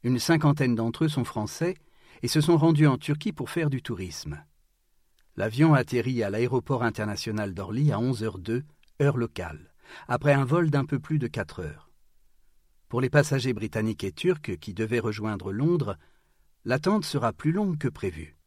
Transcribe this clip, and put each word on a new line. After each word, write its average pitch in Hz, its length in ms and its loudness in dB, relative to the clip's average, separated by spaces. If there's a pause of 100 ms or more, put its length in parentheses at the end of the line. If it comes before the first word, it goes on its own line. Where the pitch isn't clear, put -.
Une 123 160 2
cinquantaine 147 560 4
d'entre 117 300 -2
eux 156 40 2
sont 139 160 0
français 165 540 -4 (440)
et 123 60 -4
se 156 140 2
sont 165 160 6
rendus 156 280 6
en 131 120 4
Turquie 151 340 -4
pour 120 160 -8
faire 156 220 0
du 131 100 -2
tourisme. 87 640 -8 (920)
L'avion 117 380 4
atterrit 120 500 2
à 101 60 0
l'aéroport 120 540 0
international 104 720 -4
d'Orly 104 360 0
à 104 80 0
onze 117 240 -2
heures 95 160 -6
deux, 113 260 -4 (360)
heure 139 160 4
locale, 82 560 -6 (360)
après 127 260 2
un 139 100 4
vol 160 240 2
d'un 143 160 2
peu 139 140 -2
plus 156 200 -2
de 120 80 0
quatre 95 340 -6
heures. 76 300 -12 (1000)
Pour 120 100 0
les 131 80 2
passagers 135 460 2
britanniques 110 500 -4
et 95 80 -4
turcs 151 480 -2
qui 98 140 -10
devaient 110 240 -2
rejoindre 107 520 -4
Londres, 131 460 0 (720)
l'attente 151 400 0
sera 120 260 0
plus 156 200 0
longue 190 260 0
que 139 100 -2
prévu. 80 480 -6 (100)